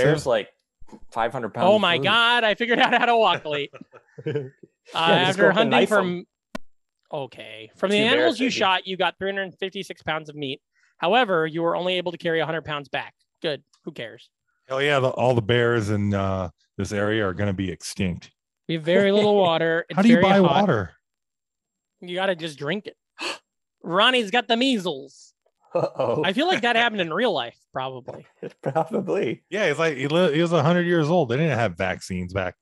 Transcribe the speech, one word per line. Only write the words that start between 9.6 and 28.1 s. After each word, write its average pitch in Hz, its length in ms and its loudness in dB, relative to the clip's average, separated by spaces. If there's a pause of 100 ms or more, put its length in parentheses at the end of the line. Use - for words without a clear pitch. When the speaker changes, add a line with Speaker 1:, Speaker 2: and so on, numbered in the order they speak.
Speaker 2:
pounds 156 280 -6
of 147 80 -16
meat. 143 240 -8 (360)
However, 190 480 2
you 160 160 -6
were 170 140 -2
only 180 200 -2
able 175 180 -4
to 170 40 -14
carry 165 220 -2
a 156 60 0
hundred 160 180 -6
pounds 143 240 -8
back. 120 260 -8 (280)
Good. 139 220 -6 (200)
Who 175 80 -12
cares? 117 380 -14 (400)
Speaker 3:
Hell 131 120 -2
yeah, 143 180 2
the, 131 100 2
all 123 260 2
the 117 60 2
bears 120 480 2
in, 101 240 0
uh, 95 380 -2 (260)
this 98 160 -6
area 104 340 0
are 92 60 -4
gonna 101 200 -2
be 95 160 -4
extinct. 90 600 -6 (380)
Speaker 2:
We 165 60 -4
have 160 100 -8
very 196 260 4
little 208 240 2
Speaker 3:
<laughs> 196 100 4
Speaker 2:
water. 165 460 0
Speaker 3:
How 170 80 -2
Speaker 2:
It's 196 40 4
Speaker 3:
do 226 60 6
you 170 120 8
Speaker 2:
very - 20 4 (180)
Speaker 3:
buy 180 60 6
Speaker 2:
hot. 143 140 4
Speaker 3:
water? 107 300 0 (1080)
Speaker 2:
You 180 160 -10
gotta 185 200 0
just 156 220 -10
drink 156 300 -4
it. - 80 -16 (240)
<gasps> - 220 -8 (420)
Ronnie's 214 480 2
got 240 160 0
the 233 80 2
measles. 185 760 -4 (380)
Speaker 1:
Uh-oh. 139 540 -2
Speaker 2:
I 190 80 0
feel 277 140 0
like 359 160 0
that 240 120 0
happened 226 240 0
in 165 140 -2
real 220 180 0
life, 120 240 -6 (180)
probably. 131 520 -10 (180)